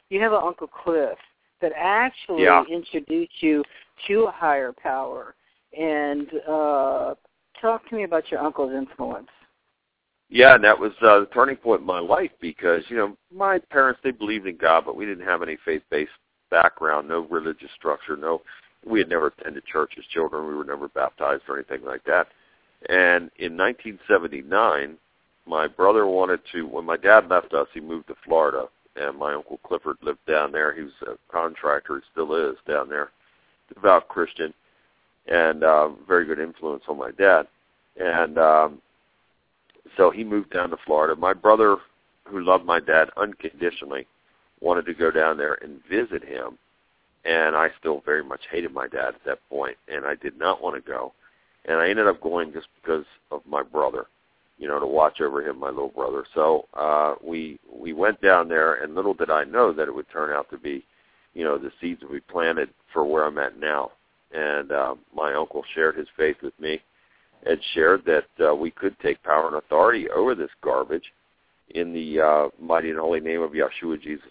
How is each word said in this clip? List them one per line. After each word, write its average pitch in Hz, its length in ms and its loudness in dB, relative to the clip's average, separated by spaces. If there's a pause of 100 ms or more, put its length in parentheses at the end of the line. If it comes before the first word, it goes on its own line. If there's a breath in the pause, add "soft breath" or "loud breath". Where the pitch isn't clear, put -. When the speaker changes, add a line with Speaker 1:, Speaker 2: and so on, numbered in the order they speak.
Speaker 1:
you 196 120 -2
have 220 100 2
an 214 100 4
Uncle 165 260 -4
Cliff 156 500 -2 (440)
that 160 140 0
actually 190 680 0
Speaker 2:
Yeah. 180 200 6
Speaker 1:
introduced 165 800 -6
you 151 220 2 (440 soft breath)
to 208 160 2
a 202 80 0
higher 139 400 0
power. 131 640 -6 (420)
And, 147 500 -2 (200)
uh, 139 640 0 (480)
talk 226 280 0
to 233 60 -8
me 214 80 -4
about 165 280 -2
your 143 100 -2
uncle's 143 320 -2
influence. 131 560 -8 (1000)
Speaker 2:
Yeah, 127 260 10
and 107 80 6
that 104 160 8
was, 104 220 -4
uh, 104 180 10
the 101 80 2
turning 131 300 2
point 110 240 0
in 78 60 -14
my 90 120 -2
life 117 400 0
because, 85 500 -2
you 117 80 -8
know, 104 180 -2 (160)
my 190 280 0
parents, 135 440 0
they 135 60 -2
believed 107 380 -6
in 85 100 -8
God, 80 280 4
but 69 100 -8
we 101 100 -8
didn't 92 200 -10
have 87 180 -2
any 80 140 -6
faith-based 76 540 -6 (380)
background, 80 580 2
no 82 220 -4
religious 80 480 -6
structure, 76 400 -6
no, 80 240 -4 (420 loud breath)
we 110 140 -2
had 87 100 2
never 82 200 0
attended 71 380 -12
church 76 340 -4
as - 60 -18
children. 78 420 -4
We 76 80 -8
were 73 100 -8
never 71 240 -10
baptized 69 580 -4
or 69 80 -6
anything 67 300 -10
like 65 200 -10
that. 85 220 0 (640)
And 87 480 2
in 82 180 -8
nineteen 104 520 -4
seventy-nine, 80 920 0 (480)
my 78 220 -2
brother 101 400 2
wanted 92 340 0 (100)
to, 85 140 -8
when 71 180 -10
my 82 140 -4
dad 98 320 6
left 90 240 0
us, 73 200 0
he 80 60 -14
moved 78 280 -12
to - 80 -14 (100)
Florida, 71 420 2 (300)
and 71 200 -6
my 73 160 -4
Uncle - 300 -12
Clifford 80 380 -8
lived 76 240 -8
down 76 260 0
there. 76 220 -2
He 80 80 -12
was 71 100 -16 (120)
a 58 140 -12 (140)
contractor, 78 640 -2
he 69 60 -10 (100)
still 78 220 -6
is 76 240 -2 (100)
down 71 220 -4
there, 73 220 -6 (640)
devout 95 360 4
Christian, 80 440 -6 (760)
and, 80 360 2
uh, 76 260 6 (160)
very 87 200 2
good 76 140 -4
influence 78 500 -8
on 73 80 -6
my 64 140 -8
dad. 90 360 4 (480)
And, 82 420 -2
um, 78 440 4 (1160)
so 92 140 6
he 101 160 -4
moved 104 240 -4
down 87 220 -4
to 82 60 -6
Florida. 78 380 0
My 87 180 0
brother, 104 440 4 (480)
who 98 160 -10
loved 90 240 4
my 85 160 0
dad 78 340 2
unconditionally, 80 920 -8 (540)
wanted 87 260 0
to 85 80 -8
go 82 180 0
down 80 260 0
there 73 240 -2
and 73 240 -18
visit 95 380 -4
him, 64 340 -12 (680)
and 80 300 2
I 80 140 2 (100)
still 76 220 -4
very 76 220 -2
much 67 180 -14 (100)
hated 82 220 -6
my 65 140 -8
dad 64 280 -6
at - 100 -20
that 67 240 -8
point, 69 280 -8 (100)
and 69 180 -10
I 73 100 -4
did 71 220 -12
not 87 240 -2
want 78 140 -6
to 65 60 -12
go. 65 320 -10 (520)
And 82 140 -2
I 85 100 2
ended 107 180 0
up 95 140 0
going 82 320 -6
just 78 140 -14 (140)
because 80 240 -4 (260)
of 73 140 -10
my 71 180 -4
brother, 65 420 -4 (520)
you 73 100 -12
know, 71 120 -4
to 69 60 -4
watch 76 360 2
over 71 260 -4
him, 67 120 -8
my 67 100 -8
little 67 200 -6
brother. 65 440 -8
So, 78 420 2
uh, 76 480 0
we, 80 360 -10 (120)
we 67 220 -12
went 98 280 -2
down 90 260 4
there, 80 280 2
and 76 200 -8
little 98 180 -2
did 80 160 -4
I 76 160 0
know 104 280 2
that 76 140 -4
it 65 60 -8
would 71 160 -12
turn 76 220 -6
out 71 200 -4
to 71 60 -14
be, 71 260 -10 (500)
you 85 100 -8
know, 73 140 -2
the 67 220 -12
seeds 85 240 -8
would 69 80 -18
be 71 80 -10
planted 82 500 -2 (240)
for 78 100 0
where 76 220 0
I'm 76 140 -4
at 60 200 -6
now. 73 320 -4 (400)
And, 73 400 -4
uh, 65 240 -2 (200)
my 76 180 -4
uncle 73 300 -6 (100)
shared 80 240 0
his 76 180 -8
faith 78 280 0
with 71 160 -12
me 78 220 -8 (640)
and 80 140 0 (140)
shared 87 320 2
that, 78 200 2 (140)
uh, 76 160 2
we 80 140 -4
could 98 300 -8
take 78 240 -4
power 78 240 2
and 76 80 -6
authority 87 560 2
over 117 240 0
this 76 160 -8 (100)
garbage 67 500 -4 (580)
in 85 240 -6
the, 78 260 -4
uh, 78 300 4 (100)
mighty 82 300 -2
and 78 100 -6
holy 82 200 -2
name 80 220 -4
of 80 100 -4
Yeshua, 78 500 -6
Jesus 73 300 -12